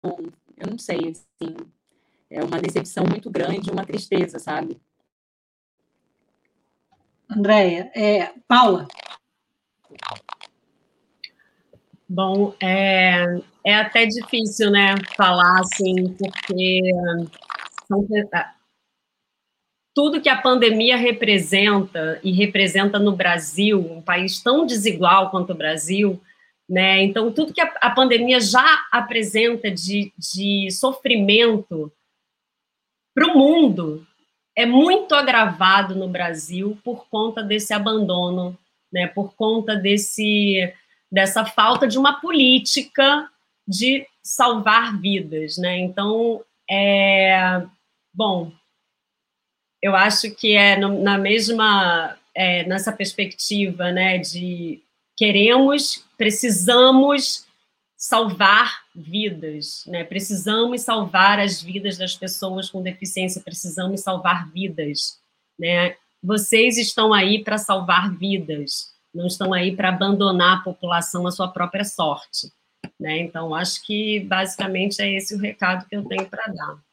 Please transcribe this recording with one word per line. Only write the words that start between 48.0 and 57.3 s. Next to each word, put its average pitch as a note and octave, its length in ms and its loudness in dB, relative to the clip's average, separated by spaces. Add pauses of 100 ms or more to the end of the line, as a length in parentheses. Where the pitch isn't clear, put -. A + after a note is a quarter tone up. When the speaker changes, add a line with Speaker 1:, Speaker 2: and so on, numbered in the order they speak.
Speaker 3:
bom, F3+ 380 -2 (1300)
eu G3 140 0
acho G#3 400 2
que G#3+ 180 0
é G3+ 240 6
no, G3 240 -2
na G3+ 160 2
mesma, G3+ 1000 0 (200)
é, F3+ 300 0
nessa F#3+ 260 -4
perspectiva, F#3+ 1000 -4
né, F#3 280 0
de E3+ 640 -8 (340)
queremos, B3 880 2 (120)
precisamos B3 1300 4 (520)